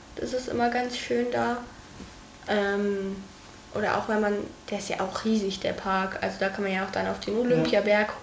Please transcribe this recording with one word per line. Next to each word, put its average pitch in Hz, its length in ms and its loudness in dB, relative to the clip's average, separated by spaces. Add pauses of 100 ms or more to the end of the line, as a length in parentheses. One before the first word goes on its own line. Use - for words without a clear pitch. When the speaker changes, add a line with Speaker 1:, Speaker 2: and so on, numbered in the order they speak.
(160)
Speaker 1:
das - 180 -6
ist 254 140 -2
immer 240 220 2
ganz 247 280 0
schön 240 340 0
da. 240 260 2 (920)
Ähm, 202 720 2 (560)
oder 208 240 2
auch 208 100 -2
wenn 214 140 2
man, 208 120 2 (360)
der 202 100 -2
ist 196 100 -6
ja - 120 -2
auch 190 240 -2
riesig, 208 340 2
der - 140 0
Park, 190 480 0
also 190 180 -2
da 196 100 2
kann 202 140 -4
man 190 100 0
ja 190 120 0
auch 196 60 -6
dann 190 160 0
auf 190 120 -2
den 202 160 -2
Speaker 2:
Ja. 226 60 2
Speaker 1:
Olympiaberg 214 680 4 (140)